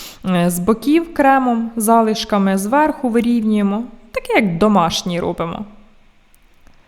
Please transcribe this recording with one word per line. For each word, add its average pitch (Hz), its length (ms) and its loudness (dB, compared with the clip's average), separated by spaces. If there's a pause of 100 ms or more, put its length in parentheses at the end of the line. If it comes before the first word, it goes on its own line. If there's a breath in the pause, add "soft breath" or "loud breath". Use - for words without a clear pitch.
(260 loud breath)
е, 180 240 2
з 175 100 -4
боків 262 540 0
кремом, 254 640 2
залишками, 214 840 0
зверху 269 520 0
вирівнюємо. 214 720 0 (280)
Таке, 508 220 -6
як 208 240 2
домашній 175 640 0
робимо. 170 460 -6 (1200 soft breath)